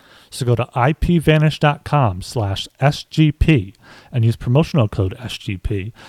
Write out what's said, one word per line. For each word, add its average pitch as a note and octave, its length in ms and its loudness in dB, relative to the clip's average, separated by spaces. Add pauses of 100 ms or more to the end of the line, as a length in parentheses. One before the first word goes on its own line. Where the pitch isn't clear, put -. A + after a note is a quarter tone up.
(320)
So - 140 -6
go A#2+ 80 4
to A#2+ 200 -4
I B2+ 180 2
P F3 260 0
vanish D#3 400 2
dot D3 260 0
com G#2+ 380 0
slash G2 460 -6 (100)
S C#3+ 240 0
G D3+ 300 0
P A#2 420 0 (380)
and A#2 120 0
use A2+ 120 2
promotional C3 520 0
code F#2+ 300 -4
S - 200 -12
G G2+ 180 -8
P G2+ 360 -8 (160)